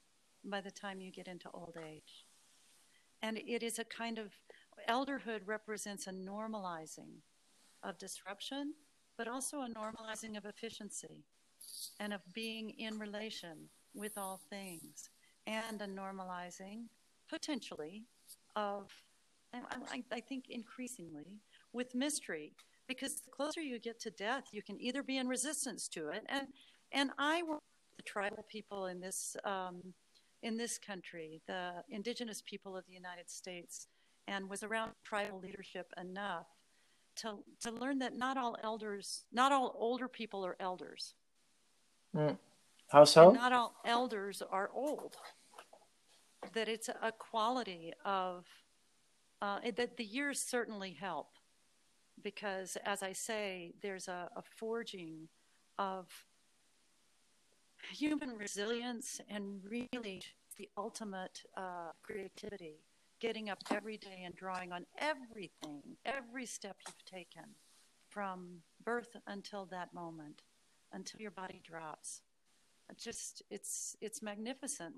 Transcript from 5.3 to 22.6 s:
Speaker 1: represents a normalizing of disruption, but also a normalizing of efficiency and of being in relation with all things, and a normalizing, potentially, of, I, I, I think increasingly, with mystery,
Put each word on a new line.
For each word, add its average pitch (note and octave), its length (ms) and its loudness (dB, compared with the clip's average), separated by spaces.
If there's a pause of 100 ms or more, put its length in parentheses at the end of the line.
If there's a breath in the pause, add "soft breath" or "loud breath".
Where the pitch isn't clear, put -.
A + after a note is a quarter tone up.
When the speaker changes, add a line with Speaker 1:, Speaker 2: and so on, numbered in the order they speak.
Speaker 1:
represents G#3 600 -4
a - 20 -4
normalizing F#3 1120 -6 (640)
of G3 120 -6
disruption, C4+ 760 -6 (420)
but A3+ 120 -4
also C4 320 -2
a B3 80 -2
normalizing A3 680 -6
of G3+ 80 -6
efficiency G3+ 760 -10 (800)
and G#3 120 -2
of G3 80 -4 (140)
being A3+ 360 -4
in A3 280 -6
relation G3+ 680 -6 (260)
with G#3 240 -6
all F#3+ 220 -4 (100)
things, E3+ 600 -10 (360)
and A3 340 -2
a G#3 60 -4
normalizing, F#3+ 1000 -8 (420)
potentially, G3+ 720 -4 (540)
of, G3+ 340 0 (640)
I, A#3+ 40 -8 (340)
I, C4 100 -4 (140)
I A#3+ 40 -4
think B3+ 280 -6
increasingly, F#3+ 880 -10 (340)
with B3 220 -4
mystery, B3 580 0 (360)